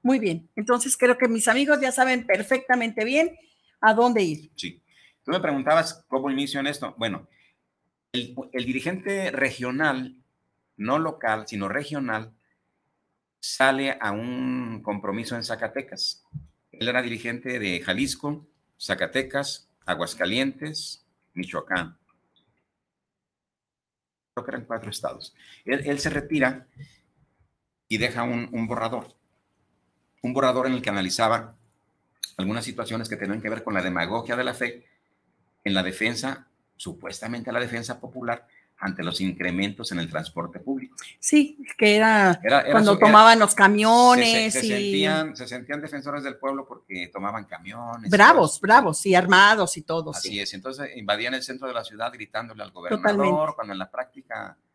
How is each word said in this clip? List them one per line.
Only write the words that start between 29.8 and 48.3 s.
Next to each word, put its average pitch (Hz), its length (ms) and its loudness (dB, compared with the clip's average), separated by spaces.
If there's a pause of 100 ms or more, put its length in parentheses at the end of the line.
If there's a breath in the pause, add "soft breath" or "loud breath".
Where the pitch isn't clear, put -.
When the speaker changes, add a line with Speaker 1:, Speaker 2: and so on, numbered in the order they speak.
Speaker 2:
Un 123 120 -4
borrador 127 320 2
en 131 80 0
el 123 80 -4
que 107 80 -4
analizaba 110 680 -2 (800)
algunas 107 280 -4
situaciones 113 420 -8
que 110 100 -8
tenían 104 260 -6
que 107 80 -6
ver 113 120 -8
con 107 120 -6
la 92 80 0
demagogia 92 520 -2
de 127 100 -2
la 123 100 -4
fe 120 320 -8 (760)
en 98 120 -4
la 95 80 2
defensa, 113 640 -6 (280)
supuestamente 110 800 -12
la 117 80 -4
defensa 117 400 -8
popular, 117 460 -10 (320)
ante 92 240 -6
los 87 180 -6
incrementos 95 720 -6
en 90 60 -6
el 82 100 -6
transporte 82 500 -10
público. 135 380 -8 (220 loud breath)
Speaker 1:
Sí, 294 400 2 (180)
que 208 200 6
era 208 460 6
Speaker 2:
Era, 135 200 6
era - 80 -2
Speaker 1:
cuando 208 220 6
Speaker 2:
su-, 196 60 4
era, 214 80 8
Speaker 1:
tomaban 220 320 12
los 208 120 6
Speaker 2:
se, - 60 2
Speaker 1:
camiones 226 1000 6
Speaker 2:
se, 262 60 2
se 240 60 -2
Speaker 1:
y 214 40 0
Speaker 2:
sentían, 156 680 0
se 123 100 -14
sentían 127 360 -10
defensores 143 400 -8
del 135 140 -10
pueblo 135 300 -6
porque 90 460 -12
tomaban 101 320 -8
camiones 113 640 -12
y - 20 -2
Speaker 1:
Bravos, 208 420 8